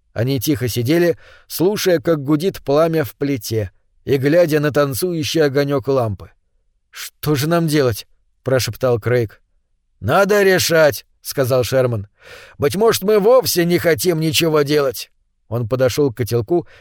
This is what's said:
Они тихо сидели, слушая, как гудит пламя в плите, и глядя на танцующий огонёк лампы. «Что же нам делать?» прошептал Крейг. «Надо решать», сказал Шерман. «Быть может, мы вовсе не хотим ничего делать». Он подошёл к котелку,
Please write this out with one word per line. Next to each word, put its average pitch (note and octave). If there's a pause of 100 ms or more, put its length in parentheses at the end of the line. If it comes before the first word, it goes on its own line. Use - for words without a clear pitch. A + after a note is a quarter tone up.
(120)
Они C3
тихо B2
сидели, D#3+ (300)
слушая, G3
как D3
гудит D3+
пламя D#3+
в -
плите, A#2 (340)
и C3
глядя D3+
на D3
танцующий D3
огонёк C#3+
лампы. A#2 (600)
«Что -
же C#3+
нам E3+
делать?» C3+ (380)
прошептал B2
Крейг. A#2 (580)
«Надо G3
решать», E3 (160)
сказал B2+
Шерман. A#2+ (500)
«Быть D3
может, A3
мы G#3+
вовсе G3+
не E3+
хотим E3
ничего D#3
делать». C#3+ (380)
Он A#2
подошёл C3
к -
котелку, A#2+ (140)